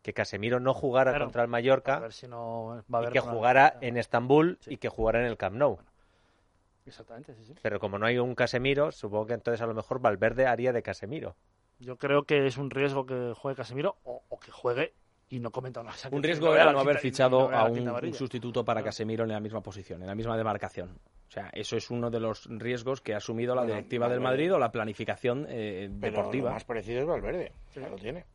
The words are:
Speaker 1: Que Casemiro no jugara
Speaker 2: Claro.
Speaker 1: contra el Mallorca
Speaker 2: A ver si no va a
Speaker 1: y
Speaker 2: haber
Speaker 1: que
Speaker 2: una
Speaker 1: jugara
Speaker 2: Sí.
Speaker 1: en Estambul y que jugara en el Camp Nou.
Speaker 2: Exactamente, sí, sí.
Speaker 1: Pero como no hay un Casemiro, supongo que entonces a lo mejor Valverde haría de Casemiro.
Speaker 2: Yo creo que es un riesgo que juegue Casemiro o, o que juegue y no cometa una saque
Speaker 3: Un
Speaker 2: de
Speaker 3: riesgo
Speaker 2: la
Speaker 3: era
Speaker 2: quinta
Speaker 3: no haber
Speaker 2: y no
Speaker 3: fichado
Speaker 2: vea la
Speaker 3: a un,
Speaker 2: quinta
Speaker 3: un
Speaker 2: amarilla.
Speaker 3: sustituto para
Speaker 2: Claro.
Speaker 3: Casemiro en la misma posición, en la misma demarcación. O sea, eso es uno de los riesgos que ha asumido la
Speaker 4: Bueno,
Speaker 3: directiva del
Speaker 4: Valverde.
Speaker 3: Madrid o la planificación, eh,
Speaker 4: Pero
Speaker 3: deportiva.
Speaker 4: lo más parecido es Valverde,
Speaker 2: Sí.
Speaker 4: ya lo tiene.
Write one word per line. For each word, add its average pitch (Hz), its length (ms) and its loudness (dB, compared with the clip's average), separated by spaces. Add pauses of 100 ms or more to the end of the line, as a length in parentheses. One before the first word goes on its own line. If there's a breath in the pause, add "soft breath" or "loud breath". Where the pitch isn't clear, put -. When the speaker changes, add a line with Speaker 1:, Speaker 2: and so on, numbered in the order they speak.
Speaker 1:
Que 107 120 -8
Casemiro 113 460 -2
no 131 140 0
jugara 131 380 4
Speaker 2:
Claro. 143 140 0
Speaker 1:
contra 120 180 0
el 120 40 2
Mallorca 131 500 2
Speaker 2:
A - 40 -6
ver 113 100 -10
si - 160 -18
no 117 640 -10
va 120 60 2
a 117 40 4
Speaker 1:
y 117 40 -2
Speaker 2:
haber 120 80 -4
Speaker 1:
que 135 80 4
Speaker 2:
una 120 100 -6
Speaker 1:
jugara 123 380 8 (100)
Speaker 2:
Sí. 127 80 -8
Speaker 1:
en 120 100 -2
Estambul 135 680 4
y 131 120 -10
que 117 120 -4
jugara 113 320 2
en 123 60 0
el 110 100 -4
Camp 98 180 -4
Nou. 123 220 2 (1080)
Speaker 2:
Exactamente, 117 500 -20
sí, 110 100 -20
sí. 135 160 -20
Speaker 1:
Pero 104 180 -2
como 101 180 -4
no 107 80 0
hay 120 120 4
un 123 180 0
Casemiro, 135 560 2
supongo 107 360 -4
que 120 60 -2
entonces 113 280 -2
a 117 60 -2
lo 113 60 -4
mejor 117 280 -4
Valverde 117 460 4
haría 120 260 2
de 113 100 0
Casemiro. 107 520 -10 (440)
Speaker 2:
Yo 123 180 -14
creo 143 260 2
que 143 240 2
es 131 100 -2
un 139 120 -4
riesgo 135 360 -2
que 123 320 -4
juegue 135 180 -6
Casemiro 135 480 -4
o, 123 240 -12
o - 120 -12
que - 120 -20
juegue 127 420 -2 (360)
y 127 100 -8
no 120 120 -6
cometa 127 300 -8
una 110 120 -14
saque 135 220 -8
Speaker 3:
Un 143 60 0
Speaker 2:
de 151 60 0
Speaker 3:
riesgo 165 220 2
Speaker 2:
la 156 60 6
Speaker 3:
era 160 100 10
Speaker 2:
quinta 147 80 8
Speaker 3:
no 139 60 4
haber 143 160 4
Speaker 2:
y - 20 0
no 147 40 -2
Speaker 3:
fichado 131 460 4
Speaker 2:
vea 127 100 2
la 113 40 6
Speaker 3:
a 110 40 8
un, 117 80 2
Speaker 2:
quinta 120 100 -2
Speaker 3:
un 123 60 -2
Speaker 2:
amarilla. 135 280 -4
Speaker 3:
sustituto 120 480 -4
para 113 160 0
Speaker 2:
Claro. 107 80 -4
Speaker 3:
Casemiro 113 340 -4
en 113 80 -2
la 107 80 -4
misma 107 220 -6
posición, 92 400 -14
en 92 60 -10
la 101 80 -6
misma 113 200 -2
demarcación. 101 640 -4 (300)
O - 20 -20
sea, - 220 -12
eso 110 240 -6
es - 120 -6
uno 120 220 -4
de 113 80 -4
los 110 300 -4
riesgos 120 520 -4
que 110 120 -6
ha 107 40 -2
asumido 120 380 -2
la 127 60 2
Speaker 4:
Bueno, 113 140 0
Speaker 3:
directiva 120 340 -2
del 123 100 0
Speaker 4:
Valverde. 127 120 0 (120)
Speaker 3:
Madrid 185 100 2
o 165 60 4
la 117 120 2
planificación, 117 800 -4
eh, 101 400 -6 (120)
Speaker 4:
Pero 107 160 -4
Speaker 3:
deportiva. 117 320 -2
Speaker 4:
lo - 60 -4
más 107 100 -8
parecido 113 340 -6
es 147 80 -2
Valverde, 151 460 -4 (200)
Speaker 2:
Sí. 143 60 -14
Speaker 4:
ya 127 80 -12
lo - 80 -12
tiene. 123 400 -10